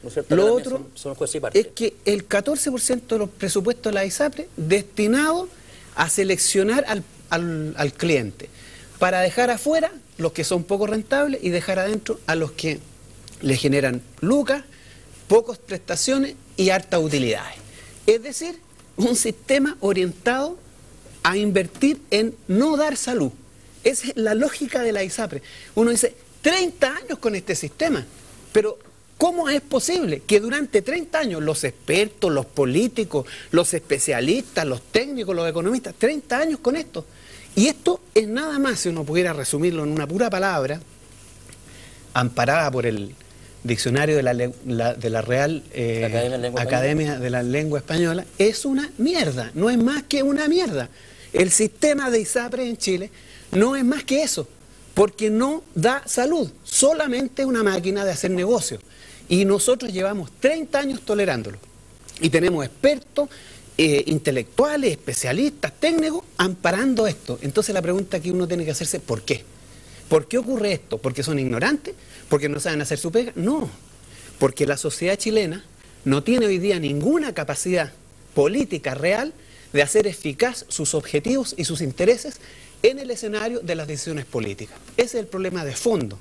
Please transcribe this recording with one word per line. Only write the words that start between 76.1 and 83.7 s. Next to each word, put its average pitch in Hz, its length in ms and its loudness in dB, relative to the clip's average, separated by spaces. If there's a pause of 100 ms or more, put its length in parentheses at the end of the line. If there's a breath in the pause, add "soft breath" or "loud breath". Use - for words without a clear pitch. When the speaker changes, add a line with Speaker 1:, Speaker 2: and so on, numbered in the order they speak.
Speaker 2:
tiene 240 240 2
hoy 190 100 2
día 185 220 0
ninguna 175 560 0
capacidad 156 560 -2 (420)
política 156 640 0
real 208 380 -2 (400 loud breath)
de 143 100 4
hacer 208 240 4
eficaz 190 600 -2
sus - 260 -4
objetivos 220 640 -2
y 160 80 -4
sus 160 160 -4
intereses 196 560 0 (440 loud breath)
en 262 160 4
el 262 140 -8
escenario 220 480 -4
de 170 160 -4